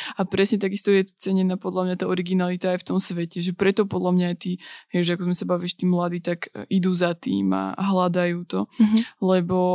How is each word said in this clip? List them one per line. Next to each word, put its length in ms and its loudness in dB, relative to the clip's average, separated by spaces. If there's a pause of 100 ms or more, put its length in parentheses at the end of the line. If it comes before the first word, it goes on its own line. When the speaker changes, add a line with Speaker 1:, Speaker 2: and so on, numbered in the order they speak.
(120)
Speaker 1:
a 100 -2
presne 360 2
takisto 320 -2
je 180 4
cenená 480 0
podľa 300 -4
mňa 100 -2
tá 100 -4
originalita 680 -2
aj 40 -4
v 80 -8
tom 120 0
svete, 400 -2
že 140 -4
preto 340 2
podľa 260 -2
mňa 140 2
aj 100 -4
tí, 160 -6 (380)
hej, 120 2
že 120 0
ako 100 -6
sme 140 2
sa 80 -2
bavili, 240 -2
že 80 -8
tí 80 0
mladí 340 0
tak, 300 -6
e, 180 -12
idú 240 2
za 220 2
tým 360 -2
a, 220 -2
a 140 -6
hľadajú 580 0
to, 220 -4 (100)
Speaker 2:
Mhm. 200 4 (260)
Speaker 1:
lebo, 380 2 (140)